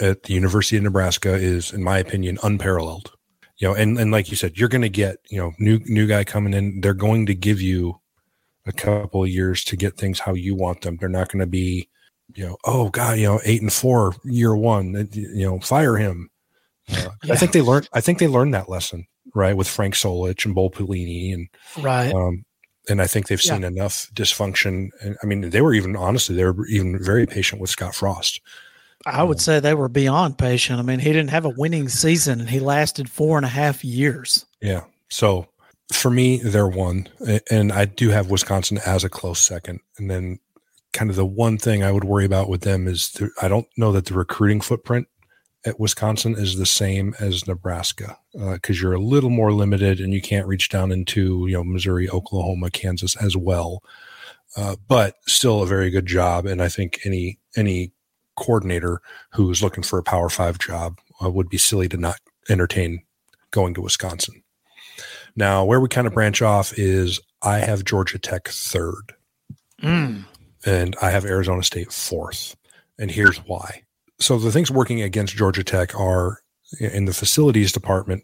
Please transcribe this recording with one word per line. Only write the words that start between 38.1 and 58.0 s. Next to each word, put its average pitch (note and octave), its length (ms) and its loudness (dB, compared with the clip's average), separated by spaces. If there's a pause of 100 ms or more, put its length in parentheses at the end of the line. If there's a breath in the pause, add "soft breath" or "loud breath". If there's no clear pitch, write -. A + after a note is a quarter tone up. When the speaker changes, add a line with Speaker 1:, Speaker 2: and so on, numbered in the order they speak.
Speaker 1:
Wisconsin G2 540 0
as F#2+ 180 2
a F#2+ 60 -4
close E2+ 300 -6
second. F2 400 -2 (180)
And G2 120 -6
then F#2 300 -4 (540)
kind G#2+ 180 -2
of F#2 40 -4
the F#2+ 100 2
one A2 320 0
thing G#2 260 2
I G2 80 2
would G2 120 2
worry G2 220 2
about F#2+ 240 2
with F#2 120 -2
them F#2+ 260 0
is F2 240 -4
the, G#2 180 -6 (120)
I F#2+ 60 0
don't G#2 200 0 (100)
know A2 140 4
that F#2+ 140 2
the F#2+ 100 -6
recruiting G2+ 460 2
footprint A#2+ 460 -2 (600)
at A2 120 -4
Wisconsin A2 560 0
is G2 220 -2
the F#2+ 80 0
same G2 540 0
as F#2+ 280 -4
Nebraska, F2+ 720 -6 (220)
uh, F#2+ 220 -6
'cause F#2 200 -2
you're F#2 120 0
a F2+ 60 0
little B2+ 320 2
more A2 200 4
limited G2+ 480 2
and F#2+ 140 -4
you F#2+ 80 -2
can't G2+ 260 -2
reach F#2+ 220 -2
down F#2+ 220 0
into, F#2 560 0
you F#2 60 0
know, F2 100 0
Missouri, F2+ 460 0
Oklahoma, F2+ 640 -2
Kansas F#2 460 -4
as G2 180 0
well. F2 480 -2 (720 loud breath)
Uh, G2 200 -4 (120)
but A2+ 280 4 (120)
still A2 340 2
a F2+ 60 0
very F#2+ 240 2
good F#2 140 0
job. F2+ 400 2
And F#2 160 -2
I F2 80 0
think F#2 360 -4
any, F#2 340 -4 (160)
any F#2 360 0 (460)